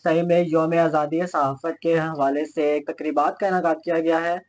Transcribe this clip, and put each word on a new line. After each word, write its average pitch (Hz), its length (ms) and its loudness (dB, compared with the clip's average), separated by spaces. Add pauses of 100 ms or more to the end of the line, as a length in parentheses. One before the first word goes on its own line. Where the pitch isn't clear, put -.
तई 170 180 2
में 175 240 2
यौम 160 300 0
आज़ादी 160 500 0
सहाफत 143 560 -2
के 165 120 2
हवाले 151 520 0
से 151 240 -2
एक 147 180 -2
तकरीबात 151 520 -2
का 202 80 0
इनाकात 165 360 0
किया 165 160 0
गया 165 200 0
है। 170 280 -4